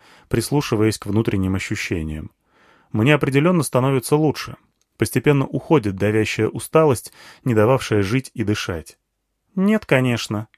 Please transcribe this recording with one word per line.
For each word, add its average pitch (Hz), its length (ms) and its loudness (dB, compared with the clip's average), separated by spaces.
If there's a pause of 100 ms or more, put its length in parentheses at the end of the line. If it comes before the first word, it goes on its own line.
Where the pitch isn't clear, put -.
(280)
прислушиваясь 113 680 0
к - 80 -14
внутренним 101 480 -2
ощущениям. 82 760 -6 (640)
«Мне 117 220 4
определенно 147 480 2
становится 131 540 0
лучше. 151 400 -2 (400)
Постепенно 135 480 2
уходит 120 520 0
давящая 107 520 0
усталость, - 640 0 (320)
не 123 100 0
дававшая 107 480 2
жить 113 320 -2
и 113 100 -6
дышать». 98 540 -6 (560)
«Нет, 208 320 0
конечно», 120 720 0